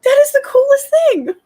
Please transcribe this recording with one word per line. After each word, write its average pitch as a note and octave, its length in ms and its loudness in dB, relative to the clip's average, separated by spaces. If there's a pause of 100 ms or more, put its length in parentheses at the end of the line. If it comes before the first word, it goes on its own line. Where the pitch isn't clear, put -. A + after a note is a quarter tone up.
That C5+ 180 2
is D5 100 0
the C#5 120 0
coolest C#5 460 0
thing. G#4+ 460 -2 (100)